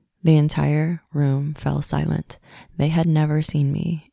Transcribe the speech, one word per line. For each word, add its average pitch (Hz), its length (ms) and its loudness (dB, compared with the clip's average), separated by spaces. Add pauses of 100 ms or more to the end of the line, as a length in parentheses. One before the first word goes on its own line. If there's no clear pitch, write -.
(240)
The 160 120 6
entire 151 640 0 (140)
room 143 400 0
fell 143 260 -4
silent. 156 600 -4 (360)
They 147 120 0
had 165 180 0
never 156 340 2
seen 143 300 0
me, - 420 -6